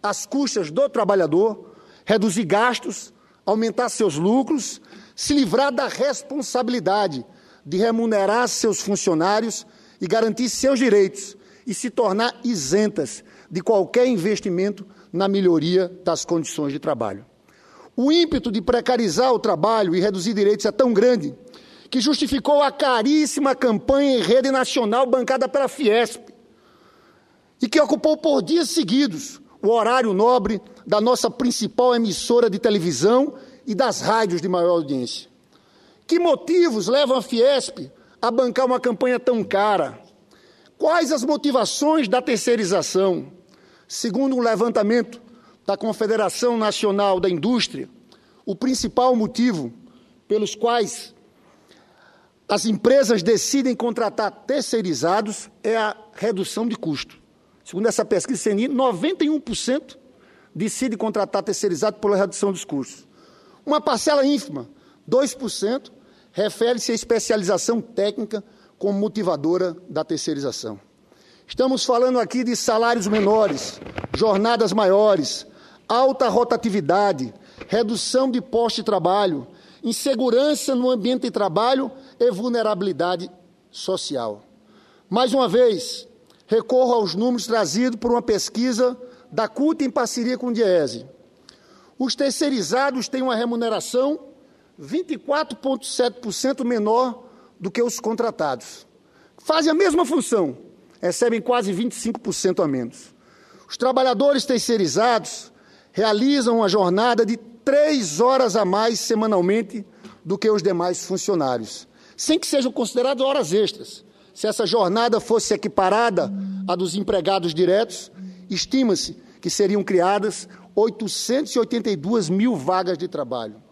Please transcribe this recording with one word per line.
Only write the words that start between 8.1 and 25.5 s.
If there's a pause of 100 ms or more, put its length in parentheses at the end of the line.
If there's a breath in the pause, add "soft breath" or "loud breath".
seus
funcionários (340 soft breath)
e
garantir
seus
direitos (300 soft breath)
e
se
tornar
isentas (280 loud breath)
de
qualquer
investimento (260 loud breath)
na
melhoria (140)
das
condições
de
trabalho. (680 loud breath)
O
ímpeto
de
precarizar
o
trabalho
e
reduzir
direitos
é
tão
grande (560 loud breath)
que
justificou
a
caríssima
campanha
em
rede
nacional
bancada
pela